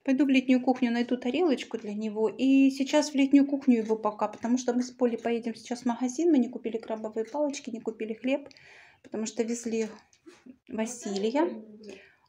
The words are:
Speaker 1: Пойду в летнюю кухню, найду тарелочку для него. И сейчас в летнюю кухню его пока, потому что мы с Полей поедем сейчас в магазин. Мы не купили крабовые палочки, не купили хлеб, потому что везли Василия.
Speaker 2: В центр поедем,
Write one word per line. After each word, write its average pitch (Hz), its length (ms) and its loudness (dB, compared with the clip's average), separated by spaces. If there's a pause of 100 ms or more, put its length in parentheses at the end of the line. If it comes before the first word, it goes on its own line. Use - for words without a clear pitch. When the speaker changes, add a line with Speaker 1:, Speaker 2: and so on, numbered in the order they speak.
Speaker 1:
Пойду 269 200 2
в 269 60 2
летнюю 254 320 4
кухню, 254 280 0
найду 240 280 0
тарелочку 262 600 -2
для 214 140 -8
него. 214 380 -2
И 269 400 4
сейчас 277 400 0
в 302 40 -16
летнюю 277 320 6
кухню 269 360 2
его 220 140 -2
пока, 214 320 -2
потому 233 300 -2
что 247 140 -2
мы 247 100 0
с - 80 -6
Полей 233 280 0
поедем 233 360 -4
сейчас - 280 -10
в - 40 -4
магазин. 247 460 0
Мы 277 60 6
не 240 100 4
купили 220 300 -8
крабовые 220 480 -6
палочки, 285 440 -4
не 220 100 -8
купили 220 340 -8
хлеб, 269 340 -4 (540)
потому 220 240 -8
что 226 160 -6
везли 226 460 -4 (800)
Василия. 220 760 -2
Speaker 2:
В - 40 -2
центр - 120 -10
поедем, - 380 -20 (300)